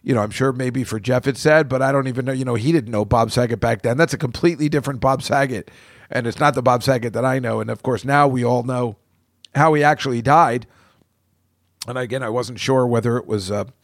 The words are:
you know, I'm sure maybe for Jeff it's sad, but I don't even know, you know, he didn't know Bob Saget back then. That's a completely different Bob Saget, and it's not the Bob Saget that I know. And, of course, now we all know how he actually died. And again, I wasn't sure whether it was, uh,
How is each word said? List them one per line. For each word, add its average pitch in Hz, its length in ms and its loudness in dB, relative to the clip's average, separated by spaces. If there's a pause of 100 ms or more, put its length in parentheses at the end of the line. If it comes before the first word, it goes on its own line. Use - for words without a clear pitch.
you - 140 0
know, 110 60 2
I'm 104 100 -2
sure 131 220 0
maybe 127 320 -4
for 110 120 -6
Jeff 120 300 0
it's 131 140 -2
sad, 151 260 4
but 131 160 0
I 135 80 2
don't 139 160 0
even 127 180 -4
know, 135 60 -4
you 131 140 -4
know, 123 100 -2
he 113 160 0
didn't 127 180 2
know 107 160 -2
Bob 113 260 2
Saget 120 280 -2
back 117 240 -2
then. 120 140 0
That's 160 160 2
a 135 40 -6
completely 151 500 -2
different 139 340 -4
Bob 135 200 0
Saget, 135 480 0 (400)
and 120 160 -2
it's 117 140 -4
not 147 160 4
the 135 80 -2
Bob 123 180 4
Saget 120 320 0
that 117 120 -2
I 131 120 0
know. 113 220 -2
And, 110 100 -6
of 113 140 -8
course, 123 200 -2
now 143 240 4
we 127 160 0
all 120 200 2
know 123 320 -4 (580)
how 156 220 4
he 147 80 2
actually 135 400 0
died. 131 420 4 (1200)
And 123 100 -8
again, 127 260 -4
I 113 60 -4
wasn't 117 300 -4
sure 131 280 2
whether 117 300 2
it - 100 -8
was, 98 240 -4
uh, 104 140 -4 (180)